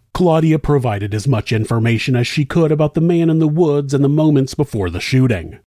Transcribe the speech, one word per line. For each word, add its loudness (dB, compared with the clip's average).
Claudia 2
provided -2
as -4
much -2
information 0
as 0
she -2
could 0
about 0
the 0
man 2
in 2
the 2
woods 0
and 2
the 2
moments 2
before -4
the -6
shooting, -2